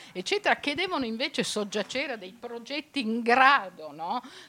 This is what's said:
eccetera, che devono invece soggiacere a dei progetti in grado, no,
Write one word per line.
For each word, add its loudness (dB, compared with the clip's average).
eccetera, 2
che -4
devono -2
invece -2
soggiacere -4
a -12
dei -14
progetti -8
in -2
grado, 4
no, -4